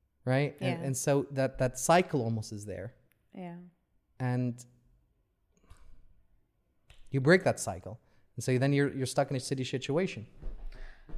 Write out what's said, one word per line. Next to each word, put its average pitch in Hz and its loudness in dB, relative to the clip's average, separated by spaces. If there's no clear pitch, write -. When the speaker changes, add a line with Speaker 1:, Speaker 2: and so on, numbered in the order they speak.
Speaker 1:
Right? 139 2
And, 170 0
Speaker 2:
Yeah. 165 -6
Speaker 1:
and 135 -2
so 139 2
that, 135 0
that 127 0
cycle 170 4
almost 113 -2
is 101 -10
there. 92 -8
Speaker 2:
Yeah. 175 -12
Speaker 1:
And 123 -2
you 135 2
break 175 6
that 120 2
cycle. 95 -8
And 120 -6
so 127 4
then 139 4
you're, 139 4
you're 131 -2
stuck 139 2
in 139 0
a 127 -2
city 131 -4
situation. 135 -2